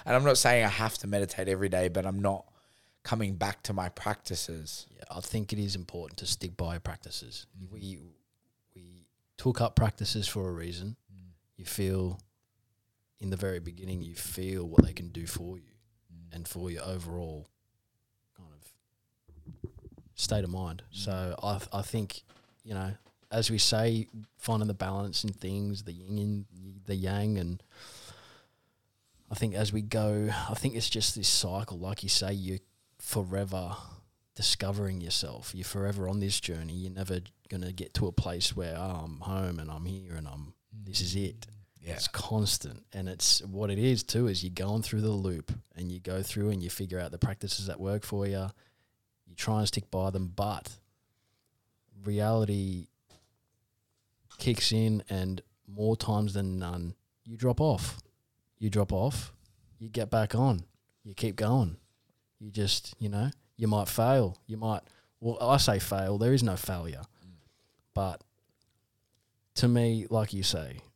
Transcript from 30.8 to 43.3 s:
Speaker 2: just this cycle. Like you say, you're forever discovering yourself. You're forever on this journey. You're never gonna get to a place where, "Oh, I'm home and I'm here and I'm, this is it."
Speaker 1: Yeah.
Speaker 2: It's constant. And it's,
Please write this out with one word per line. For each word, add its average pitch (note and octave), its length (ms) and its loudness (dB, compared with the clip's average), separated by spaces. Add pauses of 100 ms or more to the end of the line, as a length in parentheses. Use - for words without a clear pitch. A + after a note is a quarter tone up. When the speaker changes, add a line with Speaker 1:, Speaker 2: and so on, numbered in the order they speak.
Speaker 2:
just - 260 2
this G#2+ 120 0
cycle. F#2+ 520 0
Like F#2+ 240 -6
you G2 60 -4
say, G2 240 2
you're F#2+ 260 -2 (400)
forever F#2 760 -2 (600)
discovering G2 640 0
yourself. - 540 -4
You're F#2 100 -6
forever G2 420 -2
on G2+ 120 0
this G2 200 0
journey. E2 340 -6
You're F#2 200 -6
never F#2+ 260 -4 (300)
gonna F2+ 220 -6
get F#2 240 -10
to G2 120 0
a E2+ 40 -2
place F2 440 0
where, E2+ 220 -4
"Oh, F2+ 280 -4
I'm D#2 160 -10
home F#2 380 -2
and D2+ 120 -8
I'm D#2+ 140 -6
here F#2 300 -8
and D#2 120 -6
I'm, C#2+ 260 -12 (180)
this G2+ 300 -6
is F2 140 -2
it." - 320 -4 (340)
Speaker 1:
Yeah. E2 120 -8
Speaker 2:
It's - 140 -4
constant. - 840 -2
And F#2+ 160 -4
it's, - 340 4